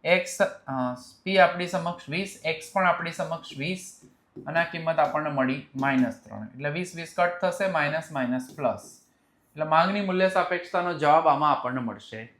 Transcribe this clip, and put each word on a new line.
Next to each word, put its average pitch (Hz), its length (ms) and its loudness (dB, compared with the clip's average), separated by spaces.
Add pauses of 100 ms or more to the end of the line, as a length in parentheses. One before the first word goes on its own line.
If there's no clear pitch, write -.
x, 175 400 0
અ, 139 340 -6 (460)
p 190 200 0
આપણી 175 300 0
સમક્ષ 170 400 -6
વીસ, 190 180 -4 (220)
x - 180 -14
પણ 185 200 2
આપણી 170 260 -4
સમક્ષ 156 440 -8
વીસ, 185 220 -6 (640)
અને 156 160 -2
આ 165 100 -2
કિંમત 165 320 0
આપણને 151 320 -2
મળી 131 240 0 (240)
માઇનસ 131 400 2
ત્રણ. 107 300 -14
એટલે 143 240 -4
વીસ 180 200 -8
વીસ 165 200 -10
કટ 175 240 2
થશે, 185 240 0 (100)
માઇનસ 151 400 -2
માઇનસ 127 300 -2 (100)
પ્લસ. 127 320 -2 (640)
એટલે 156 220 -4
માંગની 196 340 4
મૂલ્ય 185 300 2
સાપેક્ષતાનો 175 560 -2 (100)
જવાબ 156 300 6
આમાં 147 220 4
આપણને 127 320 -4
મળશે 107 320 -12 (200)